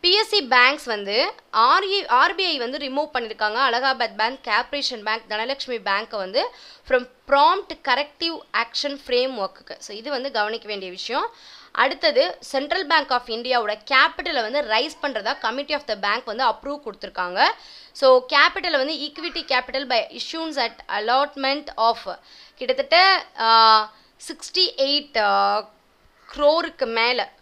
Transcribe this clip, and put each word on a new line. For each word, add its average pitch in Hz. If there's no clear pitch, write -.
பி 349
எஸ் 427
சி 392
பேங்க்ஸ் 254
வந்து 214
ஆர் 320
ஏ, 392
ஆர் 294
பி 381
ஐ 320
வந்து 254
ரிமூவ் 285
பண்ணிருக்காங்க. 220
அலகாபாத் 240
பேங்க், 233
கார்ப்பரேஷன் 247
பேங்க், 220
தனலட்சுமி 233
பேங்க்கை 202
வந்து 208
from 247
prompt 320
corrective 294
action 277
framework-க்கு. 247
So 208
இது 226
வந்து 269
கவனிக்க 214
வேண்டிய 190
விஷயம். 262
அடுத்தது 294
Central 285
Bank 302
of 247
இந்தியாவோட 233
கேபிட்டலை 285
வந்து 240
ரைஸ் 233
பண்றதா 220
committee 277
of 285
the 214
bank 202
வந்து 233
அப்ரூவ் 262
கொடுத்துருக்காங்க. 190
So 254
கேபிட்டலை 339
வந்து 277
equity 302
capital 262
by 240
issuance 302
at -
allotment 269
of 226
கிட்டத்தட்ட, 320
ஆ, 226
சிக்ஸ்டி 359
எயிட், 285
ஆ, 202
க்ரோருக்கு 302
மேல, 226